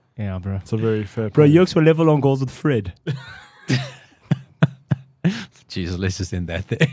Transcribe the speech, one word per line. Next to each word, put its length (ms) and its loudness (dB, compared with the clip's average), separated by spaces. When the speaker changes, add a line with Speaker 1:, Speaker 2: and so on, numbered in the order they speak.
Speaker 1:
Yeah, 220 -6
bro. 180 -6
Speaker 2:
"It's 160 -12
a 40 -2
very 280 -2
fair 260 -8
Speaker 1:
Bro, 140 4
Speaker 2:
point." 100 6
Speaker 1:
Yokes 200 4
were 80 4
level 260 4
on 120 4
goals 180 2
with 120 -4
Fred. 420 -4
<laughs> 680 -8
Speaker 3:
Jesus, 320 -6
let's 180 -4
just 160 -6
end 140 -6
that 200 -8
there. 240 0